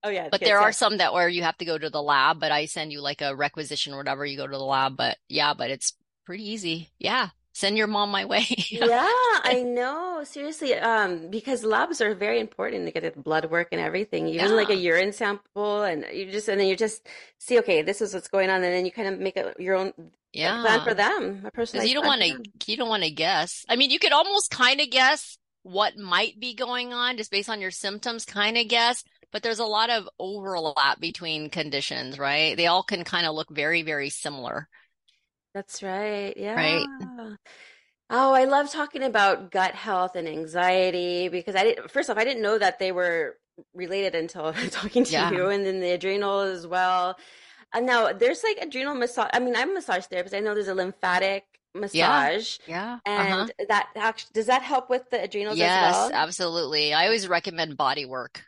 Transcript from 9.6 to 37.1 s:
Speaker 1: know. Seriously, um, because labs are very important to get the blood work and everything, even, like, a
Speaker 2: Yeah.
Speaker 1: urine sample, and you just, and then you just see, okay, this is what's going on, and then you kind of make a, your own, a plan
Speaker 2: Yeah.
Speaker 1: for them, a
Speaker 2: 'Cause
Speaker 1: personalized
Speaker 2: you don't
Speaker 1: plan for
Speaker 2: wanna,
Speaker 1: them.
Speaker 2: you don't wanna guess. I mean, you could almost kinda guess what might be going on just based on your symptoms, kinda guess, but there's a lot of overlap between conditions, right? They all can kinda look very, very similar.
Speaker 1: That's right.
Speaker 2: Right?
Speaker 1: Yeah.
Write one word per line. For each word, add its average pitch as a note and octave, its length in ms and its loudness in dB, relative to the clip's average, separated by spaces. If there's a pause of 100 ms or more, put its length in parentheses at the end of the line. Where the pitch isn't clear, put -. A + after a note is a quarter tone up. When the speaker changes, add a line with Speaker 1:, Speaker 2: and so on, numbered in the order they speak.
Speaker 1:
know. D4 580 -2
Seriously, D4 520 -4
um, F#3+ 540 0
because A3 340 -4
labs A3 380 2
are G#3+ 140 2
very G#3+ 240 0
important G3 480 -4
to E3 40 -6
get D#3+ 220 -4
the C#3+ 80 -16
blood D#3 300 0
work E3+ 200 0
and E3+ 80 -2
everything, E3 480 -2
even, E3+ 280 2
like, G#3 140 4
a G#3 60 4
Speaker 2:
Yeah. - 0 -
Speaker 1:
urine F3+ 360 2
sample, G#3 720 -2
and E3 280 -2
you F#3+ 200 -8
just, G#3 180 -4
and G3 100 2
then G3 80 4
you F#3+ 80 4
just G#3+ 320 -2 (300)
see, A#3+ 220 4
okay, F#3 240 4
this G3 180 -2
is G#3 120 -4
what's F3+ 140 -8
going F#3+ 220 2
on, F#3+ 140 4
and F3+ 100 2
then F3+ 120 0
you F3 60 -4
kind G#3+ 220 -6
of F#3 60 -8
make F#3+ 180 -2
a, - 220 -4
your F#3 160 0
own, F#3+ 180 -2 (500)
a F3+ 100 2
plan A#3 280 4
Speaker 2:
Yeah. - 0 -
Speaker 1:
for A3+ 140 0
them, G3+ 500 0
a G#3+ 60 -10 (220)
Speaker 2:
'Cause A3 100 -2
Speaker 1:
personalized - 20 2
Speaker 2:
you B3 100 2
don't D4 100 0
Speaker 1:
plan C#4+ 120 4
for G#3 80 4
Speaker 2:
wanna, - 20 4
Speaker 1:
them. B2 260 -6 (140)
Speaker 2:
you G#3+ 100 -4
don't A#3+ 120 -2
wanna F#3 220 0
guess. D#3+ 580 -2
I A3+ 80 4
mean, C4 140 4
you D#4 80 0
could D#4+ 140 4
almost G4 380 2
kinda C4 360 2
guess C4 500 2 (260)
what F#3+ 340 0
might G3+ 420 0
be A#3+ 160 -8
going B3 380 -4
on B3 240 -2
just G#3+ 140 -8
based G3+ 180 -2
on G#3+ 120 -6
your F#3 100 -6
symptoms, G#3+ 540 -6
kinda A3 400 0
guess, A#3 380 2 (280)
but G#3+ 120 -8
there's A3+ 160 -2
a A#3 60 -2
lot A3 260 0
of G#3+ 180 -2 (100)
overlap E3 840 -2
between D#3 480 -6
conditions, C#3 720 -6
right? D3 380 2
They E3+ 100 2
all F3+ 160 4
can F3 220 -4
kinda E3+ 260 -2
look D#3 200 -6
very, D#3 320 -2
very C#3+ 260 -4
similar. C#3+ 600 -8 (840)
Speaker 1:
That's - 300 -12
right. G3+ 520 -6 (200)
Speaker 2:
Right? E3 400 0
Speaker 1:
Yeah. A#3 400 -14 (760)